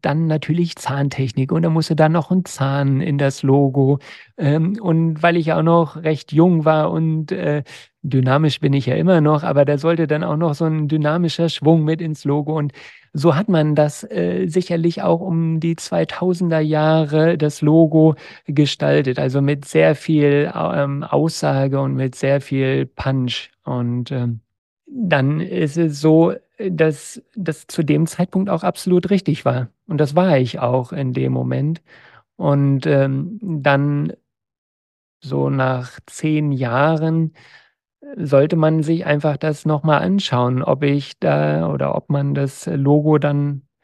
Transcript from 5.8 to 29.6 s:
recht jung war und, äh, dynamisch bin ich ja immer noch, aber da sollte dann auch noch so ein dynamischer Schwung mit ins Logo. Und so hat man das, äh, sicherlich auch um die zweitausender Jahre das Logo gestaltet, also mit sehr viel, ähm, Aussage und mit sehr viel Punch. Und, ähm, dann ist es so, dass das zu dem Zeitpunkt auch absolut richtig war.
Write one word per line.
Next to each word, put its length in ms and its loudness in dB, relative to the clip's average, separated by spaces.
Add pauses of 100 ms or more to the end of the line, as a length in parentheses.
recht 360 -4
jung 340 4
war 240 2
und, 420 -2
äh, 300 -2 (400)
dynamisch 580 2
bin 140 2
ich 100 0
ja 120 0
immer 260 4
noch, 220 2
aber 200 2
da 140 0
sollte 280 0
dann 160 -2
auch 140 -4
noch 180 0
so 120 -2
ein 220 0
dynamischer 600 0
Schwung 360 2
mit 180 -2
ins 240 -6
Logo. 320 -2
Und 160 -4 (400)
so 200 4
hat 140 0
man 260 2
das, 300 0
äh, 420 -2
sicherlich 560 -2
auch 200 0
um 380 -2
die 160 -2
zweitausender 840 -2
Jahre 800 2
das 240 -2
Logo 520 4 (320)
gestaltet, 720 0
also 220 -2
mit 240 -2
sehr 300 2
viel, 600 0
ähm, 480 -4
Aussage 760 -2
und 140 -2
mit 200 -4
sehr 280 0
viel 420 -2
Punch. 640 -4 (160)
Und, 480 -4
ähm, 280 -4 (460)
dann 540 -2
ist 380 -4
es 240 -2
so, 320 4 (240)
dass 640 -4 (140)
das 320 -8
zu 160 -6
dem 240 2
Zeitpunkt 420 -4
auch 140 -2
absolut 480 0
richtig 340 0
war. 240 -2 (200)